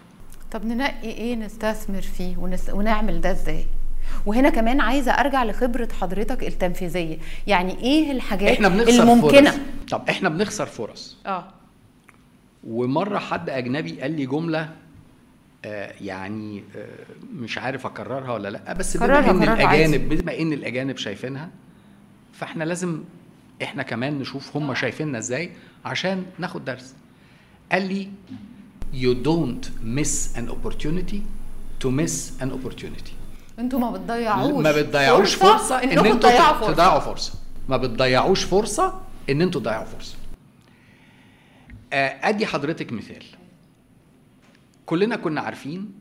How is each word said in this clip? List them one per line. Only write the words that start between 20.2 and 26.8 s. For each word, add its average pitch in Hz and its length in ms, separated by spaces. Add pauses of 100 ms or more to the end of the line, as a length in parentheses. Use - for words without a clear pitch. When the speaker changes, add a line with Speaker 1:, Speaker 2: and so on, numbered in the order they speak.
Speaker 2:
إن 160 140
الأجانب 127 440
شايفينها، 135 520 (840)
فإحنا 160 300
لازم 170 400 (600)
إحنا 135 200
كمان 127 360
نشوف 135 380
هم 147 160
شايفيننا 135 440
إزاي 123 340 (340)
عشان 180 400 (140)
ناخد 175 260
درس. 123 300 (760)